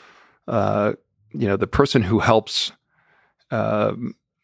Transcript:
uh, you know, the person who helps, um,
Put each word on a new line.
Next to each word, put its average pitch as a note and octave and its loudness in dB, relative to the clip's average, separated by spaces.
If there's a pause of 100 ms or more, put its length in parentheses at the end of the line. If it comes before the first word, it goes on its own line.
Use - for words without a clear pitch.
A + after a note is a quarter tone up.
(480)
uh, G#2 0 (380)
you A#2 -4
know, G2 2
the G#2 -2
person C#3 2
who G2+ 2
helps, - 0 (800)
um, G#2+ -2 (300)